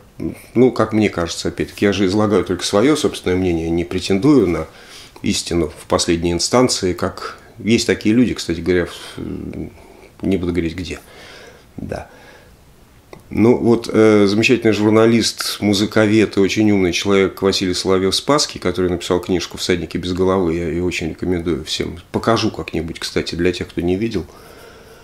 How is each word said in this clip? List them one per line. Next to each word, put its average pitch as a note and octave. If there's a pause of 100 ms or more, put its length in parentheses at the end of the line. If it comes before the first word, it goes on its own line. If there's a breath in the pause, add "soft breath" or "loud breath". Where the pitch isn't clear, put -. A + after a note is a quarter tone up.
(540 loud breath)
Ну, A#2+
как A2
мне G#2+
кажется, E2+
опять-таки, E2
я G2+
же G2
излагаю G2+
только F2+
своё B2+
собственное F#2+
мнение, E2+
не E2+
претендую G2
на D#2+ (540 loud breath)
истину E2 (100)
в -
последней F2
инстанции, A#2
как - (200)
есть A2
такие G#2
люди, A2+
кстати E2
говоря, F2
в-, D#2+ (520 loud breath)
не F#2
буду F2
говорить E2+
где. E2+ (800 loud breath)
Да. - (1200 loud breath)
Ну, G#2+
вот, A2+
э, G#2+
замечательный A2
журналист, G#2+
музыковед G#2
и -
очень G#2
умный F#2+
человек G2
Василий F#2+
Соловьёв-Спасский, F#2+
который F2+
написал F2+
книжку F2
«Всадники -
без F2+
головы», F#2
я E2+
её E2+
очень E2+
рекомендую E2
всем. E2 (140)
Покажу G#2+
как-нибудь, -
кстати, -
для F2
тех, F2
кто -
не F2
видел. G#2 (760 loud breath)